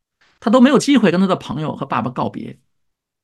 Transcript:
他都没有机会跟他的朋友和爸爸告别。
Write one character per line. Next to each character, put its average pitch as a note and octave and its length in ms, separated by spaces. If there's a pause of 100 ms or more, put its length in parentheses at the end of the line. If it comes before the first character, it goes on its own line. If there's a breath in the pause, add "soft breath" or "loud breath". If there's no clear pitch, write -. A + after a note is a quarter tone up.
(400)
他 A3+ 100
都 C4 100
没 C4 100
有 C#4 60
机 C#4 220
会 F#3+ 140
跟 F3 80
他 G3 80
的 F3+ 80
朋 C3+ 240
友 D3 160
和 C#3 100
爸 A#2+ 160
爸 B2+ 80
告 C#3+ 180
别。 B2 300 (640)